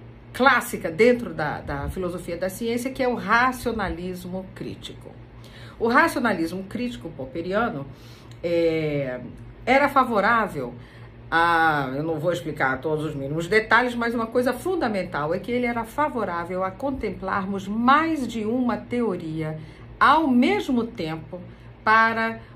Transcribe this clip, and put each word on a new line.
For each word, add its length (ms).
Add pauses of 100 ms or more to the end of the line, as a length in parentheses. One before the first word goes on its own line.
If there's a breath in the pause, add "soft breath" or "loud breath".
(320)
clássica 580
dentro 420
da, 280
da 280
filosofia 480
da 120
ciência, 420
que 120
é 60
o 60
racionalismo 1400
crítico. 640 (600 loud breath)
O 100
racionalismo 760
crítico 460
popperiano, 760 (560 loud breath)
é, 800 (440)
era 240
favorável 840 (560 loud breath)
a, 640
eu 60
não 160
vou 140
explicar 480
todos 240
os 100
mínimos 320
detalhes, 480
mas 200
uma 120
coisa 280
fundamental 800
é 40
que 120
ele 160
era 180
favorável 800
a 60
contemplarmos 960
mais 580
de 200
uma 300
teoria 840 (400 loud breath)
ao 280
mesmo 580
tempo 560 (440 loud breath)
para 560 (160 loud breath)